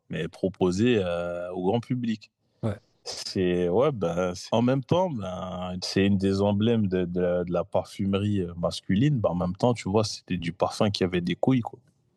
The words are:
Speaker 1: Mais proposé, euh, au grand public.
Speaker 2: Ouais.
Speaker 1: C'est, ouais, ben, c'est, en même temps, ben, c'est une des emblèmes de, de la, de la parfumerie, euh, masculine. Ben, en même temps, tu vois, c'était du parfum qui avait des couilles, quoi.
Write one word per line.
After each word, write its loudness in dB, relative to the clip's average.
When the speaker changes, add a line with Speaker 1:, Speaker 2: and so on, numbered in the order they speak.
Speaker 1:
Mais -6
proposé, 2
euh, -4
au -4
grand 2
public. -4
Speaker 2:
Ouais. -4
Speaker 1:
C'est, -2
ouais, 2
ben, -2
c'est, -14
en 4
même 2
temps, 0
ben, -6
c'est 2
une 4
des 2
emblèmes 2
de, 2
de -2
la, 2
de -4
la 0
parfumerie, -2
euh, -6
masculine. 2
Ben, 0
en -2
même -2
temps, 2
tu -6
vois, 2
c'était -6
du -4
parfum 0
qui 0
avait 0
des -2
couilles, 2
quoi. -12